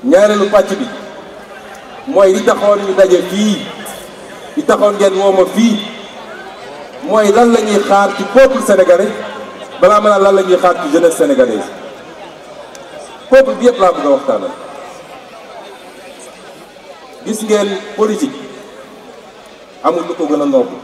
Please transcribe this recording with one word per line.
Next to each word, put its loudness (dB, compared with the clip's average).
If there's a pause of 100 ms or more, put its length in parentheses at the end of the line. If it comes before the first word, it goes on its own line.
Ñaareelu 4
pàcc 2 (100)
bi -6 (1200)
mooy 4
li -2
taxoon 2
ñu -4
daje 4
fii, -2 (960)
li -4
taxoon 2
ngeen 2
woo 2
ma 4 (100)
fii, 2 (1200)
mooy 2
lan 4
la 2
ñuy 0
xaar 2
ci -6 (100)
peuple 6
sénégalais, 4 (680)
balaa 4
ma 2
naan 2
lan 4
la 4
ñuy 2
xaar 2
ci -4
jeunesse 2
sénégalaise. 0 (1600)
Peuple 6
bi 0
yëpp 2
laa 4
bëgg -4
a 0
waxtaanal. 0 (2750)
Gis -6
ngeen 0 (260)
politique, -2 (1500)
amul -2
lu -8
ko -4
gën -2
a -2
noble. 0